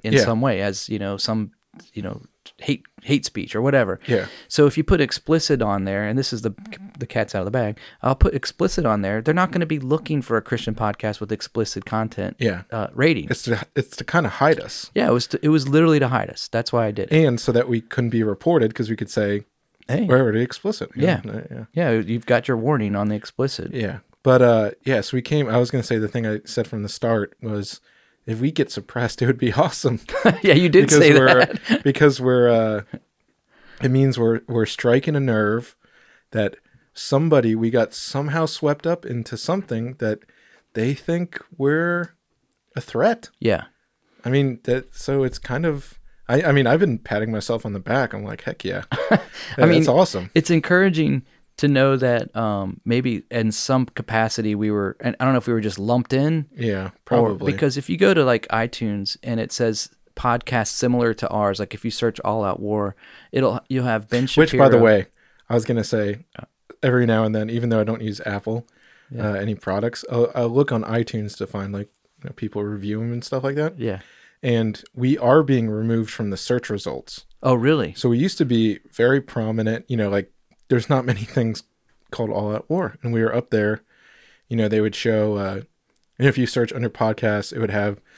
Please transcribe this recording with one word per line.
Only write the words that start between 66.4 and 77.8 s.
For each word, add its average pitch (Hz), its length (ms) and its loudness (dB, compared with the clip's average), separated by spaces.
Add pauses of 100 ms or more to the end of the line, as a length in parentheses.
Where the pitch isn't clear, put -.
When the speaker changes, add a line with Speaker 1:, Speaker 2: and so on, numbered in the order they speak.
Speaker 2:
every 123 220 4
now 110 180 4
and 110 100 0
then, 107 160 -2
even 117 200 -2
though 110 100 2
I 107 60 2
don't 110 160 -4
use 107 240 -6
Apple, 113 420 -6 (420)
Speaker 1:
Yeah. 110 220 -4
Speaker 2:
uh, - 40 -2
any 104 200 -4
products, 104 560 -4
I'll, 120 240 2
I'll 117 140 0
look 131 240 2
on 113 100 -2
iTunes 110 540 -4
to 104 100 -6
find, 98 260 -8
like, 101 140 -8 (340)
you - 80 -12
know, - 40 -14
people 104 320 -8
review 104 360 -6
'em 117 120 -4
and 120 100 -8
stuff 131 220 -6
like 139 100 -2
that. 151 240 -4
Speaker 1:
Yeah. 104 220 -4 (420)
Speaker 2:
And 113 400 0 (100)
we 127 240 0
are 131 240 6
being 131 260 2
removed 110 440 -2
from 107 180 -6
the 95 80 -6
search - 320 -2
results. - 560 -10 (160)
Speaker 1:
Oh, 127 140 2
really? 120 400 0